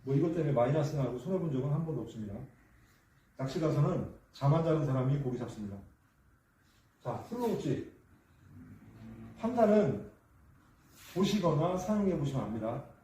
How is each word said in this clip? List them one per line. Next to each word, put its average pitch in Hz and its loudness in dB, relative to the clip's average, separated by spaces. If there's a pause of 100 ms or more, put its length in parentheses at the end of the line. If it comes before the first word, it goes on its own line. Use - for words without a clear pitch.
뭐 135 -2
이것 170 2
때문에 147 0
마이너스 135 2
나고 123 -2
손해본 175 -2
적은 135 0
한 165 0
번도 139 -4
없습니다. 104 -8 (1000)
낚시 139 -4
가서는 160 2 (200)
잠 143 2
안 165 4
자는 151 2
사람이 131 2
고기 123 -4
잡습니다. 104 -8 (1200)
자, 117 -8
슬로우치. 220 -4 (1500)
판단은 214 4 (1040)
보시거나 175 2
사용해 202 0
보시면 135 -2
압니다. 110 -4 (220)